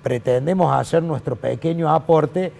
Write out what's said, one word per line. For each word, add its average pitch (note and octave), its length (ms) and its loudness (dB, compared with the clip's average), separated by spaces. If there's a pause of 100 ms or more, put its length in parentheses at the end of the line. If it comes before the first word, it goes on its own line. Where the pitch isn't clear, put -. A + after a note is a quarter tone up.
pretendemos C3+ 720 0
hacer D#3 300 0
nuestro D3+ 320 -4
pequeño D#3 580 -2
aporte D#3+ 680 2